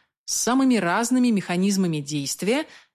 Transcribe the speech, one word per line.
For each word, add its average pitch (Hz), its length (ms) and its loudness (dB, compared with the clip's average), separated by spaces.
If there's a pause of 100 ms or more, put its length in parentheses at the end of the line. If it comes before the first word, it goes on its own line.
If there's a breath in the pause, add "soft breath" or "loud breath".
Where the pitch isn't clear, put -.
(240 loud breath)
с - 100 -8
самыми 254 420 2
разными 233 520 2
механизмами 185 720 0
действия 151 680 -4 (280 loud breath)